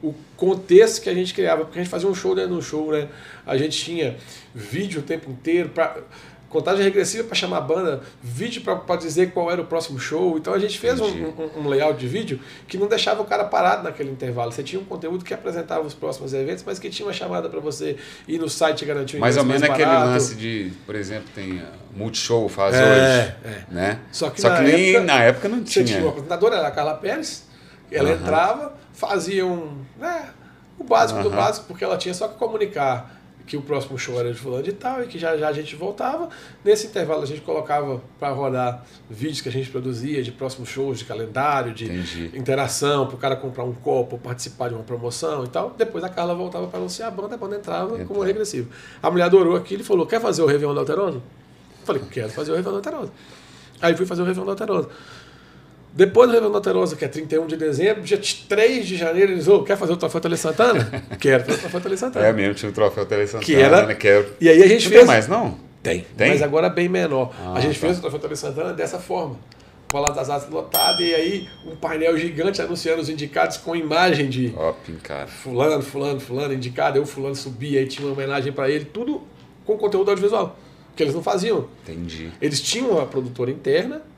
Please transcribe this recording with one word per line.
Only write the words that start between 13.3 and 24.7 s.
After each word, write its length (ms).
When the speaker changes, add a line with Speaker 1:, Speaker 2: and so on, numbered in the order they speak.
Speaker 1:
parado 400
naquele 280
intervalo. 400
Você 100
tinha 180
um 60
conteúdo 400
que 80
apresentava 520
os 100
próximos 380
eventos, 300
mas 140
que 140
tinha 160
uma 60
chamada 360
pra 100
você 380
ir 120
no 80
site 360
e 20
garantir 320
um 20
Speaker 2:
Mais 160
ou 80
Speaker 1:
ingresso 180
Speaker 2:
menos 60
Speaker 1:
mais 140
Speaker 2:
aquele 160
Speaker 1:
barato. 160
Speaker 2:
lance 220
de, 360
por 100
exemplo, 380
tem, 260
ah, 120
Multishow 520
faz 280
Speaker 1:
É, 80
Speaker 2:
hoje, 600
Speaker 1:
é. 200
Speaker 2:
né? 260
Speaker 1:
Só 180
que 100
Speaker 2:
Só 100
Speaker 1:
na 80
Speaker 2:
que 60
nem 280